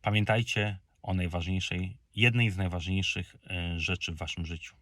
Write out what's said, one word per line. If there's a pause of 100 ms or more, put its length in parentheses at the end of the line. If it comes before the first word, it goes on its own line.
pamiętajcie (240)
o
najważniejszej, (180)
jednej
z
najważniejszych, (140)
e,
rzeczy
w
waszym
życiu.